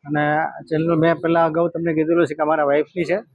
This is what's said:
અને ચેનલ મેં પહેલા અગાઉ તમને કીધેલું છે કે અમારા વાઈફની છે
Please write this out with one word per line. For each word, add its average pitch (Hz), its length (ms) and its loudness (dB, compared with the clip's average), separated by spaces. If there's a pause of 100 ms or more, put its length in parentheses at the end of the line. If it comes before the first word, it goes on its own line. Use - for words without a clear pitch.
અને 147 340 0 (300)
ચેનલ 160 260 0
મેં 160 220 2
પહેલા 165 280 2
અગાઉ 165 240 0
તમને 165 260 -4
કીધેલું 160 320 2
છે 147 80 -6
કે 156 80 -4
અમારા 151 220 0
વાઈફની 151 400 0
છે 170 140 -2 (160)